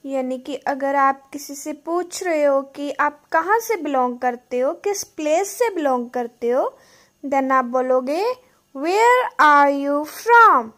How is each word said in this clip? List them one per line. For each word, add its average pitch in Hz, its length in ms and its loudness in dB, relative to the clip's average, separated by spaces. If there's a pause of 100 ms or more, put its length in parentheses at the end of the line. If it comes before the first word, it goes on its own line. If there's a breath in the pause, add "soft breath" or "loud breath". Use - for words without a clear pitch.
यानी 262 340 -6
कि 269 160 -10
अगर 277 400 -4
आप 269 340 0
किसी 285 260 -14
से 302 180 -10
पूछ 339 500 -6
रहे 320 200 0
हो 277 180 2
कि 277 300 -10
आप 294 400 -4
कहाँ 349 280 2
से 453 160 -4
बिलोंग 262 440 -2
करते 247 400 -4
हो, 269 140 -2
किस 392 300 -6
प्लेस 320 480 -2
से 466 180 -2
बिलोंग 269 400 -2
करते 240 400 -6
हो, 302 280 -2 (480 soft breath)
then 269 260 -2
आप 262 140 2
बोलोगे, 254 680 -2 (440 soft breath)
"Where 440 520 2 (120)
are 285 460 4
you 285 260 -2
from?" 427 640 6